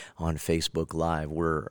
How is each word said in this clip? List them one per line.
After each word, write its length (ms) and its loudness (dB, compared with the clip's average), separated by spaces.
on 220 0
Facebook 560 0
Live. 380 0
We're, 400 0